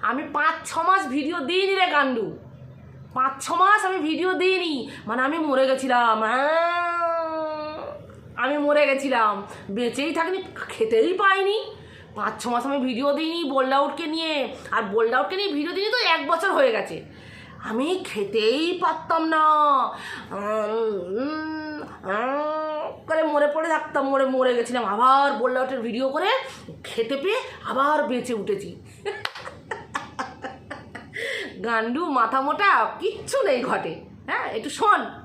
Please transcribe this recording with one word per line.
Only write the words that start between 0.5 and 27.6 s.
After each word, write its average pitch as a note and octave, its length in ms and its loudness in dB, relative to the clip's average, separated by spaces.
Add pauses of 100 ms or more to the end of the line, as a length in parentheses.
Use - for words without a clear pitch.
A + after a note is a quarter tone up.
ছ - 20 -10 (160)
মাস F#4+ 160 4 (140)
ভিডিও D#4 220 -2 (100)
দিইনি F#4+ 320 2
রে F4+ 60 4 (100)
গান্ডু, B3+ 300 2 (920)
পাঁচ C4+ 160 0 (120)
ছ - 20 -8 (140)
মাস G4+ 280 8
আমি F#4 100 0 (100)
ভিডিও D#4+ 220 0 (120)
দিইনি, F4+ 320 2 (340)
মানে A#3 200 0
আমি D#4+ 100 0 (100)
মরে C4 220 4
গেছিলাম, B3 460 4 (140)
হ্যাঁ, D#4+ 1400 0 (680)
আমি C#4 140 0 (100)
মরে D4 240 6
গেছিলাম, C4 420 2 (440)
বেঁচেই B3 400 -2
থাকিনি, F4 220 -2 (340)
খেতেই A#3 380 4 (120)
পাইনি। G4 360 4 (580)
পাঁচ G#3+ 260 -4
ছ - 100 -8
মাস A#3+ 160 0
আমি C#4 100 0 (100)
ভিডিও B3+ 200 0 (100)
দিইনি E4 220 -2 (120)
বোল্ডাউটকে C4+ 640 2
নিয়ে, D#4+ 200 -2 (400)
আর A3+ 80 2 (100)
বোল্ডাউটকে A#3 460 2
নিয়ে G4 180 0
ভিডিও D#4 200 -2
দিইনি G#4 200 -2
তো B4 40 2 (140)
এক D#4+ 60 0 (100)
বছর E4+ 280 2
হয়ে C4 180 6
গেছে। F#3+ 200 -6 (680)
আমি D4+ 400 -2
খেতেই A3+ 800 0
পারতাম D#4+ 420 0
না, D#4+ 200 4 (840)
উম, G#3+ 640 0 (240)
উম, D#4 600 -6 (320)
উম D4+ 960 -4
করে D#4+ 160 2
মরে D4 320 4
পড়ে D#4+ 140 0
থাকতাম, D4+ 420 0
মরে, C4+ 160 4
মরে B3+ 280 4
গেছিলাম। A#3 300 0
আবার C4 480 6
বোল্ড B3 260 0
আউটের C4 220 -2
ভিডিও A#3 280 -2
করে E4 220 0 (540)
খেতে A3+ 320 -4
পেয়ে G#4 220 0 (260)